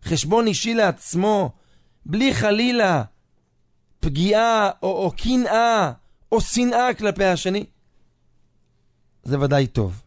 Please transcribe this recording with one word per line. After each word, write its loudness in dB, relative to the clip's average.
חשבון 0
אישי -2
לעצמו, 0
בלי 0
חלילה 0
פגיעה 2
או, -2
או -2
קנאה 2
או 2
שנאה 0
כלפי -2
השני, -2
זה -4
ודאי 2
טוב. -4